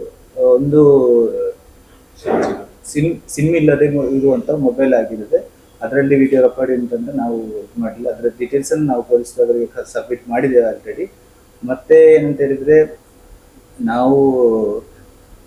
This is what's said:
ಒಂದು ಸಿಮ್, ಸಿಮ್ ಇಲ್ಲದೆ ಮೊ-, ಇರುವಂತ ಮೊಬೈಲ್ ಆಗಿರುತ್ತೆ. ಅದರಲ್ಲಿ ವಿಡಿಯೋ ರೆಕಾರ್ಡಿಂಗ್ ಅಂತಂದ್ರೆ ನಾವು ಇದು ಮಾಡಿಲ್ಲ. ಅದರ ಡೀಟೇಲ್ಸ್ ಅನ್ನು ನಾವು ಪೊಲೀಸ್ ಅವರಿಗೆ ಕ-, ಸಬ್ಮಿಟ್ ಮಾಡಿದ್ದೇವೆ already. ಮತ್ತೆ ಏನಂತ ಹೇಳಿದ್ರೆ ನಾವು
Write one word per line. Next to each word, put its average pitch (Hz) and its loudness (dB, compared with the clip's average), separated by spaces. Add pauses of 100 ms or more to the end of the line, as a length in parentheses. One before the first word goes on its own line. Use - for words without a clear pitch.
(380)
ಒಂದು 127 4 (1600)
ಸಿಮ್, 160 -4
ಸಿಮ್ 156 -2
ಇಲ್ಲದೆ 147 2
ಮೊ-, 135 -2
ಇರುವಂತ 131 0
ಮೊಬೈಲ್ 135 -2
ಆಗಿರುತ್ತೆ. 110 -2 (440)
ಅದರಲ್ಲಿ 135 0
ವಿಡಿಯೋ 135 2
ರೆಕಾರ್ಡಿಂಗ್ 123 -2
ಅಂತಂದ್ರೆ 120 -6
ನಾವು 117 -6
ಇದು 107 -12
ಮಾಡಿಲ್ಲ. 117 -8
ಅದರ 117 -4 (120)
ಡೀಟೇಲ್ಸ್ 139 -4
ಅನ್ನು 156 -2
ನಾವು 123 -2
ಪೊಲೀಸ್ 120 -2
ಅವರಿಗೆ 120 0
ಕ-, 117 -10
ಸಬ್ಮಿಟ್ 120 -10
ಮಾಡಿದ್ದೇವೆ 120 0
already. 143 -12 (560)
ಮತ್ತೆ 156 4
ಏನಂತ 147 0
ಹೇಳಿದ್ರೆ 143 0 (840)
ನಾವು 131 0 (1080)